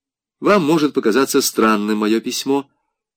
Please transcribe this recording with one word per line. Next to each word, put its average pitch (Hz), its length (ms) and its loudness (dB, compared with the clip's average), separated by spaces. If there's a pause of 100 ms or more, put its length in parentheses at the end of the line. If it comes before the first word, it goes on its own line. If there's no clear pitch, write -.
(400)
Вам 180 260 2
может 151 300 0
показаться 131 440 0
странным 107 600 0
мое 110 200 0
письмо. 135 480 -4 (500)